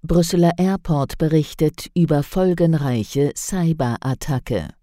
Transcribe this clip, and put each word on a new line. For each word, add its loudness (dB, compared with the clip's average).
Brüsseler 2
Airport 0
berichtet 0
über 2
folgenreiche 0
Cyberattacke. -4